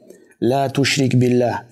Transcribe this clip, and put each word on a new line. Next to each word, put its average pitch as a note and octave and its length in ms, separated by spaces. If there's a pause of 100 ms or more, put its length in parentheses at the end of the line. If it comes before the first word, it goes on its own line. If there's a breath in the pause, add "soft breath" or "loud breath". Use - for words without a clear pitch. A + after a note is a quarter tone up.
(400 loud breath)
«Ля C3+ 300
тушрик C3 440
биллях». B2 480 (100)